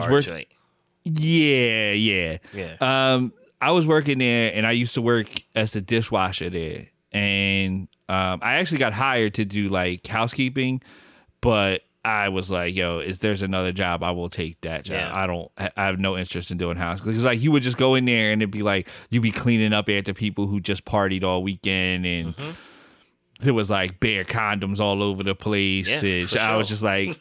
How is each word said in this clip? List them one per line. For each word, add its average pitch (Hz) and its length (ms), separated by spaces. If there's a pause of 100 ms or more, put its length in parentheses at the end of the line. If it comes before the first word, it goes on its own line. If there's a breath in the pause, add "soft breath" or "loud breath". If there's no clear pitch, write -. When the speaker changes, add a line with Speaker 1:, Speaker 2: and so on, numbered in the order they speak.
Speaker 1:
three-star 117 60
Speaker 2:
work- 143 140
Speaker 1:
joint. 82 220 (560)
Speaker 2:
Yeah, 147 880
yeah. 95 460 (160 loud breath)
Speaker 1:
Yeah. 87 220 (380)
Speaker 2:
Um, 127 180 (300)
I 139 100
was 175 160
working 147 300
there, 120 360
and 107 120
I 113 60
used 120 240
to 131 60
work 117 260 (280)
as 110 160
the 107 100
dishwasher 95 680
there. 82 380 (240)
And, 98 760 (220)
um, 92 320
I 123 140
actually 160 240
got 117 140
hired 117 420
to 107 100
do, 101 240
like, 90 380
housekeeping, 127 720 (600 loud breath)
but 101 400 (220)
I 107 260
was 95 220
like, 90 240
"Yo, 87 240
if 92 200
there's 101 220
another 92 300
job, 90 320
I 87 80
will 87 180
take 85 320
that 80 220
job. 92 120
Speaker 1:
Yeah. 90 200
Speaker 2:
I 95 100
don't, 87 320
I, 98 180
I 101 100
have 95 140
no 95 180
interest - 340
in 87 60
doing 87 200
house." 87 240
'Cause, 110 240
like, 120 160
you 151 100
would 143 120
just 123 140
go 131 180
in 127 100
there, 113 260
and 107 100
it'd 104 100
be 104 120
like, 98 240 (220 loud breath)
you'd 117 140
be 113 80
cleaning 110 420
up 104 160
after 101 240
people 101 340
who 98 120
just 95 260
partied 95 380
all 92 180
weekend, 92 640
and 82 300
Speaker 1:
Mm-hmm. 151 160 (880 loud breath)
Speaker 2:
there 135 160
was, 104 160
like, 92 280
bare 107 240
condoms 101 560
all 101 220
over 101 220
the 98 100
place. 95 560
Speaker 1:
Yeah, 135 200
Speaker 2:
And 87 200
Speaker 1:
for - 100
Speaker 2:
I 110 180
was 107 100
Speaker 1:
sure. 107 80
Speaker 2:
just 104 80
like, 98 380